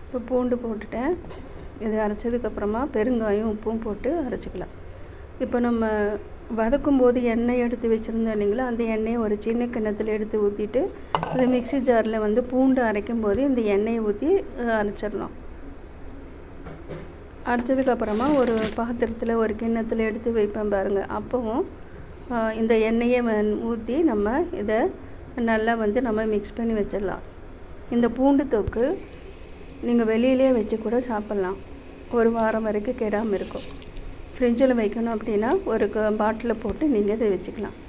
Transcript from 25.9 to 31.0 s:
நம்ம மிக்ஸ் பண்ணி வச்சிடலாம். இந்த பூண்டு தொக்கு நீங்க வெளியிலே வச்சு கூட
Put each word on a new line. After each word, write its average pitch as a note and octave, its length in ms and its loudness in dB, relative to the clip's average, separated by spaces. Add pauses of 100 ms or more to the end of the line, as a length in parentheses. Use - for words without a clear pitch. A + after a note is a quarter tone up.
நம்ம A3 240 0
மிக்ஸ் G#3 320 -2
பண்ணி A#3 160 0
வச்சிடலாம். G3+ 520 -2 (640)
இந்த A#3+ 200 4
பூண்டு C4+ 340 4
தொக்கு A3 420 2 (960)
நீங்க A#3+ 220 2
வெளியிலே B3+ 480 4
வச்சு A3 260 2
கூட A3 240 0